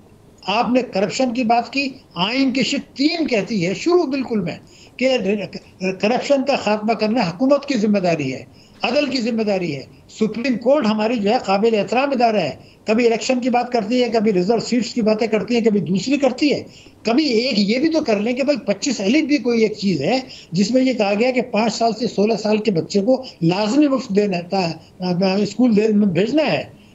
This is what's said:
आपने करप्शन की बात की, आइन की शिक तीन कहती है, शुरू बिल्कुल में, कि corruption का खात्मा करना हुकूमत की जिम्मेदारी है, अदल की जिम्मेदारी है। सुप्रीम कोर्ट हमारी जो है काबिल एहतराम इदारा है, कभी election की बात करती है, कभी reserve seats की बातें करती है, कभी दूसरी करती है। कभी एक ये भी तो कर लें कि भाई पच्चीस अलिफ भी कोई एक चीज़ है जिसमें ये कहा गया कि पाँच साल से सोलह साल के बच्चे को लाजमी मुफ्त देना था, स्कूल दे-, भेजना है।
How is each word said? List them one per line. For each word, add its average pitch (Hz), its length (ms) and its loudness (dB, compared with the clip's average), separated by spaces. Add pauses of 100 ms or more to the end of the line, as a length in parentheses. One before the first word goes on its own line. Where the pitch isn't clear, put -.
(480)
आपने 233 340 0
करप्शन 233 500 -2
की 247 120 -2
बात 233 240 0
की, 269 360 -6 (140)
आइन 247 340 0
की 262 120 0
शिक 277 180 -4
तीन 320 440 -2
कहती 208 360 -2
है, 185 120 -2
शुरू 349 300 2
बिल्कुल 262 360 -2
में, 170 200 -6 (420)
कि 254 40 2 (960)
corruption 262 400 0
का 254 140 0
खात्मा 214 380 -2
करना 214 300 0
हुकूमत 262 440 2
की 277 60 -2
जिम्मेदारी 180 560 0
है, - 160 -12 (380)
अदल 285 220 0
की 262 120 -4
जिम्मेदारी 208 540 -2
है। 135 140 -10 (220)
सुप्रीम 220 480 -2
कोर्ट 269 300 2
हमारी 220 320 0
जो 202 120 0
है 247 80 2
काबिल 220 360 2
एहतराम 220 380 0
इदारा 226 280 2
है, 147 180 -4 (300)
कभी 226 180 2
election 226 340 0
की 247 100 -2
बात 240 220 0
करती 233 280 0
है, 240 80 2
कभी 226 220 2
reserve 196 300 2
seats - 320 -2
की 240 100 -4
बातें 214 260 0
करती 220 260 -2
है, 233 60 2
कभी 208 200 2
दूसरी 190 360 -2
करती 277 320 0
है। 196 180 -2 (400)
कभी 277 220 2
एक 247 300 0
ये 208 200 2
भी 311 100 2
तो 320 120 0
कर 214 180 0
लें 226 160 -2
कि 262 80 -2
भाई 285 140 0
पच्चीस 202 440 -4
अलिफ 254 240 2
भी 285 140 2
कोई 233 260 2
एक 214 120 0
चीज़ 175 260 -2
है 240 200 0 (320)
जिसमें 220 280 2
ये 262 120 2
कहा 208 200 0
गया 240 160 2
कि 247 100 0
पाँच 220 320 0
साल 226 200 0
से 233 140 -4
सोलह 208 300 0
साल 214 220 0
के 214 120 0
बच्चे 175 300 0
को 254 240 0 (180)
लाजमी 214 460 2
मुफ्त 262 240 -2
देना 190 300 0
था, 175 380 -2 (640)
स्कूल 233 300 2
दे-, 214 180 4
भेजना 208 500 2
है। 160 300 -2 (220)